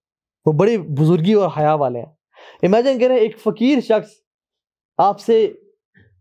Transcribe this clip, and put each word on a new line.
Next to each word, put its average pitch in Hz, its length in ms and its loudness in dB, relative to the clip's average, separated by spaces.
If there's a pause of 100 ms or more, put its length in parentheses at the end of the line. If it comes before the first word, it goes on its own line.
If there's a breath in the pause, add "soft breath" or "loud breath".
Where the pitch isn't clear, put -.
(480)
वो 156 60 2
बड़ी 202 240 2
बुजुर्गी 160 560 0
और 185 240 0
हया 151 180 0
वाले 127 240 -4
हैं। - 180 -18 (460 loud breath)
इमेजिन 240 360 2
करें, 254 180 2
एक 220 200 -2
फ़कीर 240 440 -2
शख्स - 420 -4 (760)
आपसे 202 600 -2 (600 soft breath)